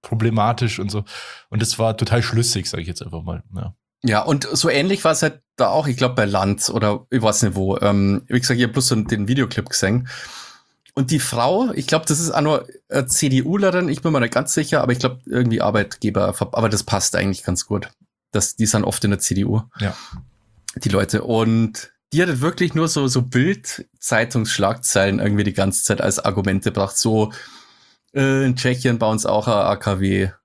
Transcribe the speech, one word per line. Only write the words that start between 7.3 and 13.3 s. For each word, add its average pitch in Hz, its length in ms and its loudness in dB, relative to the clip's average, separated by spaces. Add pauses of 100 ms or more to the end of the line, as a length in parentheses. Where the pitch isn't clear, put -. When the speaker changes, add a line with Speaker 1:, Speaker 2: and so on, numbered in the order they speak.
Speaker 2:
nicht 98 120 2
wo. 95 240 0
Ähm, 98 500 2
wie 123 120 2
gesagt, 123 180 0
ich 123 60 4
hab 110 80 -2
bloß 131 160 0
so 127 80 2
den 107 320 -2
Videoclip 127 400 -2
gesehen. 120 400 0 (840)
Und 135 160 -2
die 156 80 2
Frau, 147 540 0
ich - 140 -6
glaub, 160 200 0
das 147 120 0
ist 165 120 -2
auch - 100 0
nur 151 260 0 (220)
eine 139 180 -2
C-D-Ulerin, 175 840 2